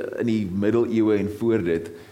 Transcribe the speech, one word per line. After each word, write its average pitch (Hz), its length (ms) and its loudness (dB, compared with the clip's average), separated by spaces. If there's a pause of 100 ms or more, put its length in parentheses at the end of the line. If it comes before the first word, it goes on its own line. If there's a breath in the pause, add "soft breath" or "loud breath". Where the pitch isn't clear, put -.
(200)
in 117 60 -2
die 110 200 0
middeleeue 107 720 2
en 98 200 -2
voor 113 240 2
dit 82 280 -2 (220 loud breath)